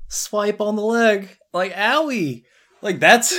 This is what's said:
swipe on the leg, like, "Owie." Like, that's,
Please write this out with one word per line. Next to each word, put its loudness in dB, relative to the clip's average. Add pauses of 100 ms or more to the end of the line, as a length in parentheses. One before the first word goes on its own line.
swipe -4
on -2
the -4
leg, 0 (160)
like, -4
"Owie." -2 (360)
Like, -4
that's, 6